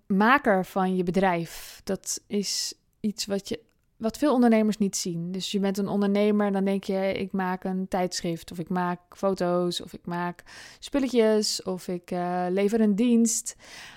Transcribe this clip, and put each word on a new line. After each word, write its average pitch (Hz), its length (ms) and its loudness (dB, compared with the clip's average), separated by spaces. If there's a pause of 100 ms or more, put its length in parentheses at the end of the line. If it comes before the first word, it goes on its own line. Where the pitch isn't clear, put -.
maker 208 580 4
van 185 300 0
je 185 80 0
bedrijf. 175 800 -2
Dat - 440 -6
is - 460 -4 (260)
iets - 260 -6
wat 196 240 -4
je, 226 100 -6 (380)
wat 220 200 -4
veel 294 160 4
ondernemers 220 440 6
niet 196 180 0
zien. 170 360 -4
Dus 185 200 -6
je 202 80 0
bent 196 180 0
een 202 100 -2
ondernemer, 202 640 2
dan 196 140 0
denk 196 180 0
je, 190 300 -2
"Ik 190 180 -6
maak 185 320 -4
een 190 240 -4
tijdschrift 180 640 -4
of 175 80 -12
ik 160 100 -8
maak 175 300 -2 (100)
foto's 180 720 -2
of - 120 -16
ik - 120 -16
maak 175 380 -6 (360)
spulletjes 226 840 2
of 185 240 -6
ik, 180 240 -8
eh, 180 380 -2
lever 202 320 2
een 208 140 4
dienst." 233 600 2 (420)